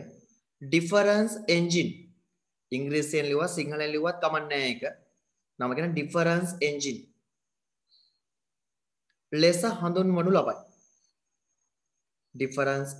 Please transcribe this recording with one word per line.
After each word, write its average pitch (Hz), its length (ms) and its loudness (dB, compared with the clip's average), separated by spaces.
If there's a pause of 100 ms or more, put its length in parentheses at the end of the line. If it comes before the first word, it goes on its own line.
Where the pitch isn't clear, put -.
(600)
ඩිෆරන්ස් 202 720 2 (120)
එන්ජින්, 170 440 2 (800)
ඉංග්‍රීසියෙන් 147 560 -2
ලිව්වත් 151 240 0
සිංහලෙන් 151 400 -4
ලිව්වත් 165 280 0
කමක් 156 260 0
නෑ 143 180 -2
ඒක. 123 200 -2 (760)
නම 123 140 -2
කියන 165 200 -2
ඩිෆරන්ස් 170 560 0 (100)
එන්ජින් 143 380 -2 (2250)
ලෙස 170 300 4 (120)
හඳුන්වනු 175 580 2
ලබයි. 139 260 2 (1800)
ඩිෆරන්ස් 139 540 -2 (100)